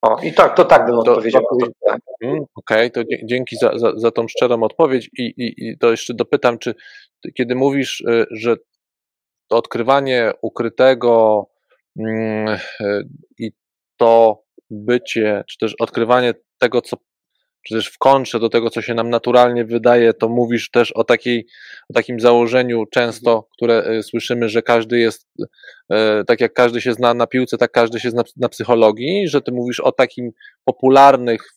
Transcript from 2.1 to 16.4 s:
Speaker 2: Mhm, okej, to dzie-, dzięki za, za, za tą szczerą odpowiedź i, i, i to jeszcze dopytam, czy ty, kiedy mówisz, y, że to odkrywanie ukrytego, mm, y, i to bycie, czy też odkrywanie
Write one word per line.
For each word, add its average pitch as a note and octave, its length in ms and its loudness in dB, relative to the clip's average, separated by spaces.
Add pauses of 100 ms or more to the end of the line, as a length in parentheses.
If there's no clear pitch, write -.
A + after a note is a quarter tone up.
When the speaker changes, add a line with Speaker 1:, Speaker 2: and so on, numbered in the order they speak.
Speaker 2:
Mhm, C#3+ 220 -6 (100)
okej, A#2 360 0
to A#2+ 120 -6
dzie-, B2+ 220 -6
dzięki A#2+ 300 -6
za, A#2 220 0
za, A#2 180 0
za A2+ 160 -2
tą A#2 160 -4
szczerą A#2+ 360 -2
odpowiedź C3 540 0
i, B2+ 60 -6
i, A#2 460 -8
i G#2 80 -12
to A#2 140 2
jeszcze A2+ 220 -6
dopytam, A#2 460 -2
czy A#2 160 -8 (480)
ty, - 140 -14
kiedy B2 180 -4
mówisz, C3+ 460 -4
y, A#2 300 0
że A2+ 240 -2 (960)
to A2 80 0
odkrywanie B2 760 0 (100)
ukrytego, A#2 1040 2 (540)
mm, A2 480 -6 (340)
y, G2+ 220 -4 (360)
i A2+ 120 -10 (480)
to A#2 440 4 (260)
bycie, G#2+ 800 -4
czy - 80 -20
też A2+ 220 -6
odkrywanie A#2+ 540 0 (260)